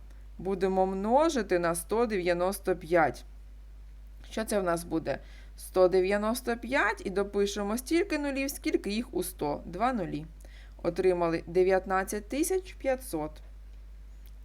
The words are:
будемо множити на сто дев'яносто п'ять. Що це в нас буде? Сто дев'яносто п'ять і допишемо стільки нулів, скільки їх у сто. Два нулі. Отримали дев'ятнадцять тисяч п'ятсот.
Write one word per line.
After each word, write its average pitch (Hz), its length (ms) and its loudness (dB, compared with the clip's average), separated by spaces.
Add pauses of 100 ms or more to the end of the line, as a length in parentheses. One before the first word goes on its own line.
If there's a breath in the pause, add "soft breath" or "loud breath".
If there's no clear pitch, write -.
(380 soft breath)
будемо 190 480 2
множити 214 760 4
на 170 160 2
сто 220 300 0
дев'яносто 180 720 2
п'ять. 165 500 2 (1040)
Що 220 160 -4
це 214 140 2
в 190 40 2
нас 170 200 2
буде? 147 360 -2 (380 loud breath)
Сто - 300 6
дев'яносто 208 720 2
п'ять 240 480 2
і - 40 -2
допишемо 202 680 0
стільки 320 400 0
нулів, 277 320 -2
скільки 311 400 -2
їх 220 240 -4
у 180 100 0
сто. - 420 -4
Два 190 280 0
нулі. 156 320 -4 (580 loud breath)
Отримали 175 640 2
дев'ятнадцять 190 800 2
тисяч 330 440 -2
п'ятсот. 254 680 -4 (1040)